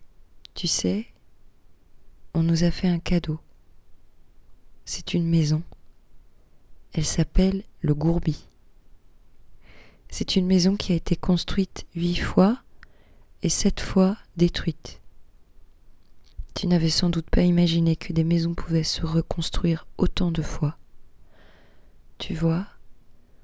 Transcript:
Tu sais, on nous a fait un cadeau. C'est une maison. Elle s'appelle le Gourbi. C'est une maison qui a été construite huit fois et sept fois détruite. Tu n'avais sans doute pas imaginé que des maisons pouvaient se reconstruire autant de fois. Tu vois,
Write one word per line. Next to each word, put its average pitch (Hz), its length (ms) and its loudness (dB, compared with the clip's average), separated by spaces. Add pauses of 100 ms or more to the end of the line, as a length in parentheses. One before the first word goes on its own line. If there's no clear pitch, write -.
(560)
Tu - 120 -6
sais, 190 380 -2 (1300)
on 165 100 2
nous 165 200 2
a 170 80 4
fait - 160 -2
un 175 120 0
cadeau. 165 400 0 (1500)
C'est - 280 -8
une 170 140 0
maison. 160 360 2 (1300)
Elle 156 120 -2
s'appelle 190 580 2 (180)
le 147 120 2
Gourbi. 160 520 0 (1600)
C'est - 280 -4
une 185 80 4
maison 185 320 4
qui - 160 -2
a - 20 4
été - 200 0
construite - 800 -2
huit 175 220 -2
fois 202 460 2 (840)
et 170 60 0
sept - 300 0
fois 190 380 2 (200)
détruite. - 640 -2 (1500)
Tu - 140 -6
n'avais 165 220 2
sans 170 200 0
doute 170 200 -2
pas 175 140 6
imaginé 170 520 4
que - 180 -8
des 160 100 2
maisons 170 300 0
pouvaient 165 300 -2
se - 220 -4
reconstruire 165 840 0 (100)
autant 175 340 2
de 160 100 -2
fois. - 360 -4 (1400)
Tu - 160 -8
vois, 165 320 0 (800)